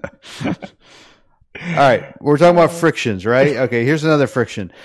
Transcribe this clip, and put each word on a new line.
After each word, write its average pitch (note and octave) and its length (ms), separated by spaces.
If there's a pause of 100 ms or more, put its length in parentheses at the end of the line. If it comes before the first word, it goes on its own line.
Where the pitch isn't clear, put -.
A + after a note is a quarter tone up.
(540)
All - 0 (1200)
right. C3 460
We're D3 160
talking F3 180
about E3 160
frictions, B2+ 540
right? C3 300
Okay. A#2 280
Here's D3 200
another D3 220
friction. G#2+ 460 (120)